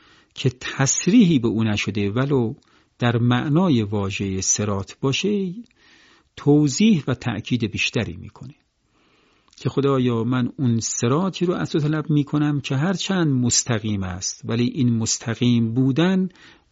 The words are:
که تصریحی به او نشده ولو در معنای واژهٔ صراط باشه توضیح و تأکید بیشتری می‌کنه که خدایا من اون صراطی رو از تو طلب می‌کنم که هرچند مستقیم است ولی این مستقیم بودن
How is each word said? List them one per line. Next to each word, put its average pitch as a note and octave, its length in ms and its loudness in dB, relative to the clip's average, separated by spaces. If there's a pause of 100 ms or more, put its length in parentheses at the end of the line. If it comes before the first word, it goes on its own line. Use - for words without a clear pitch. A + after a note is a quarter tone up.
(340)
که - 160 -2 (100)
تصریحی E3+ 800 2
به A2+ 100 0
او A2 160 0
نشده G#2 460 -2
ولو B2+ 440 0 (440)
در A#2+ 180 0
معنای B2 640 2
واژهٔ G2 580 -4
صراط G2+ 600 -2
باشه F#3 540 -2 (800)
توضیح D3+ 720 4
و C3 80 -2
تأکید A#2 560 -4
بیشتری G2+ 460 -4
می‌کنه F#2 380 -18 (1000)
که - 120 -6
خدایا B2+ 560 0
من B2+ 340 0
اون A#2 220 2
صراطی E3 640 -2
رو F3 80 0
از D#3 160 -4
تو E3+ 80 -2
طلب D3+ 320 -2
می‌کنم D3 500 0
که C3+ 160 -4
هرچند F3 520 0
مستقیم A2+ 720 0
است F2+ 420 -8
ولی A#2 200 0
این B2 320 2
مستقیم A2+ 800 0
بودن D#3+ 540 2 (440)